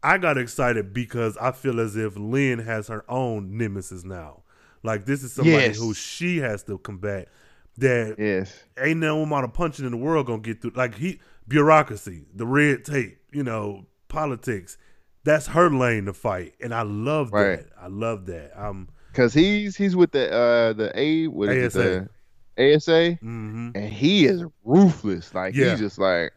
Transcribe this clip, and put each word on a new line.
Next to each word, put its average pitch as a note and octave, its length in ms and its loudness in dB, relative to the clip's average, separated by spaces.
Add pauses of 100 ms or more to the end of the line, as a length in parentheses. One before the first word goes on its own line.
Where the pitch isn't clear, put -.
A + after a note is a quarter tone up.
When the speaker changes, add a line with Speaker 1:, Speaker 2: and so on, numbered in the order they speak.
Speaker 1:
I D#3 180 4
got D#3+ 200 0
excited A#2 560 -2
because A#2 440 -4
I A#2+ 120 -2
feel B2+ 300 -4
as G#2+ 160 -4
if G#2+ 200 -4
Lynn A#2+ 440 -2
has A2+ 260 -8
her A2 240 -12
own A2+ 480 -4
nemesis G2 460 -6
now. E2+ 400 -16 (400)
Like, G#2+ 220 -4
this C3+ 180 -4
is A#2+ 80 -14
somebody D3 340 2
Speaker 2:
Yes. G#2+ 120 -2
Speaker 1:
who A2+ 140 -4
she E3+ 460 -6
has A2+ 260 -6
to G2 140 -10
combat. G2 500 -8 (500)
That A#2 380 0
Speaker 2:
Yes. G2 380 -2 (240)
Speaker 1:
ain't D#3 220 0
no D#3 220 0
amount D3 220 -2
of A#2+ 80 -8
punching D3+ 320 -4
in B2+ 60 -6
the A#2+ 80 -6
world D3 280 0
gonna A#2 140 -6
get A2 220 -10
through. A2+ 140 -6
Like, B2 180 -2
he, D3+ 260 -6 (280)
bureaucracy, C#3 840 4
the A2+ 140 -6
red C#3 380 2
tape, B2+ 340 -6 (140)
you C#3+ 100 -6
know, G#2 440 -6 (200)
politics. B2 720 -6 (460)
That's D3+ 240 2
her F3 200 6
lane B2 380 2
to G2 60 -6
fight, F#2 480 -6
and A#2+ 120 -8
I A#2 100 -2
love A2+ 500 -4
Speaker 2:
Right. G2+ 260 0
Speaker 1:
that. - 80 -16 (140)
I F2+ 80 -16
love G#2 380 -6
that. E2 300 -14
Um, G2 320 -10 (260)
Speaker 2:
'Cause A#2+ 200 2
he's, G3+ 420 2
he's G3 200 2
with F3 160 6
the, A#2 200 2
uh, A#2 420 4
the G#2+ 220 -2
A-, D#3 300 0
what G#2 240 -2
is B2+ 60 2
it, B2+ 60 2
Speaker 1:
A B2 40 0
S G#2+ 100 -4
A. F#2+ 40 0
Speaker 2:
the F#2 280 0 (480)
A C3+ 180 6
S D#3 140 0
A? E3+ 220 4 (120)
Speaker 1:
Mm-hmm. A2+ 520 -8
Speaker 2:
And G2+ 180 -6
he F3 340 4
is F3+ 180 2 (200)
ruthless. B2 680 4
Like, F#2+ 200 -4
Speaker 1:
Yeah. C3 160 4
Speaker 2:
he's A2 100 0
just G#2+ 180 -6
like F2+ 380 2